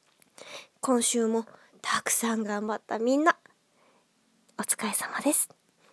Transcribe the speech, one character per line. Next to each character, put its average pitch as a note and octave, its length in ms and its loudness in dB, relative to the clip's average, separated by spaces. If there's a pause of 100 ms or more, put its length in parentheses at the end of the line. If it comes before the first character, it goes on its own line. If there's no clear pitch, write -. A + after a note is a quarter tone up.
(800)
今 A#3+ 200 2
週 A#3 260 2
も A3+ 180 0 (360)
た - 200 0
く - 80 -4
さ A3+ 260 0
ん A3 80 -2
頑 G#3 240 -4
張 G#3+ 80 -2
っ - 100 -8
た G#3+ 140 -4
み B3 160 4
ん D4 80 4
な、 E4+ 140 4 (1200)
お G#3 60 -4
疲 - 220 -2
れ G#3 80 -2
様 - 280 -4
で C#4+ 120 0
す。 - 160 2 (440)